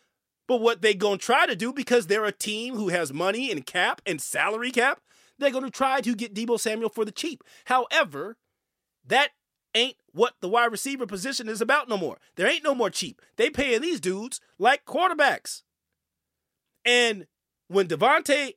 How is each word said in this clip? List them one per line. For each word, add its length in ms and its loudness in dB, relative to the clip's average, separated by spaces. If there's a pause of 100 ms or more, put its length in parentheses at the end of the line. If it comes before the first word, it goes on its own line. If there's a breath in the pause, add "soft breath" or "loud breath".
(480)
But 140 2
what 200 2
they 140 4
gonna 220 2
try 280 4
to 120 0
do, 140 -4
because 360 0
they're 180 0
a 60 0
team 440 -6
who 120 -4
has 260 -2
money 380 -2
and 140 -6
cap 420 0
and 120 -2
salary 520 -2
cap, 300 2 (360 soft breath)
they're 140 2
gonna 180 -4
try 320 0
to 140 -2
get 180 -8
Deebo 260 -2
Samuel 300 -2
for 160 -4
the 60 -6
cheap. 320 -10 (220 soft breath)
However, 720 -2 (680)
that 260 2 (440)
ain't 220 0 (160)
what 260 0
the 100 -8
wide 220 2
receiver 340 -6
position 440 -6
is 120 -6
about 280 0
no 80 -2
more. 200 -6 (200 soft breath)
There 100 0
ain't 160 0
no 100 2
more 160 0
cheap. 320 -8 (140 soft breath)
They 160 2
paying 300 0
these 180 -2
dudes 400 -6 (180)
like 280 2
quarterbacks. 760 0 (1200)
And 440 2 (440)
when 160 4
Davante 680 2